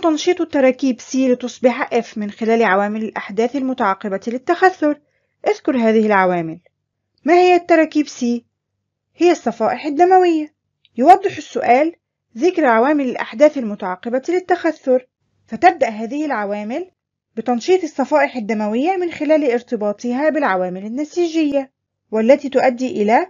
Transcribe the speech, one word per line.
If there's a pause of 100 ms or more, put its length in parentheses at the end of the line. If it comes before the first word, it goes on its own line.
تنشيط
التراكيب
سي
لتصبح
اف
من
خلال
عوامل
الأحداث
المتعاقبة
للتخثر. (480)
اذكر
هذه
العوامل. (640)
ما
هي
التراكيب
سي؟ (720)
هي
الصفائح
الدموية. (420)
يوضح
السؤال (460)
ذكر
عوامل
الأحداث
المتعاقبة
للتخثر، (400)
فتبدأ
هذه
العوامل (460)
بتنشيط
الصفائح
الدموية
من
خلال
ارتباطها
بالعوامل
النسيجية، (380)
والتي
تؤدي
إلى